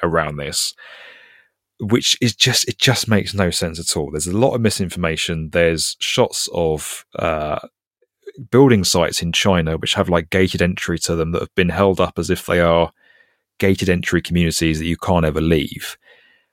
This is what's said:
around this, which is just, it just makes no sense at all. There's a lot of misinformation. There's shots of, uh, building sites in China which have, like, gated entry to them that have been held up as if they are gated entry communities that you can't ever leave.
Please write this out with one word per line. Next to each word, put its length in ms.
around 340
this, 360
which 420
is 140
just, 320
it 120
just 280
makes 280
no 160
sense 280
at 160
all. 140
There's 180
a 100
lot 180
of 60
misinformation. 920
There's 480
shots 540
of, 520
uh, 420
building 340
sites 380
in 100
China 460
which 160
have, 160
like, 220
gated 300
entry 380
to 160
them 160
that 100
have 140
been 140
held 300
up 180
as 140
if 160
they 120
are 320
gated 300
entry 320
communities 580
that 60
you 120
can't 280
ever 160
leave. 560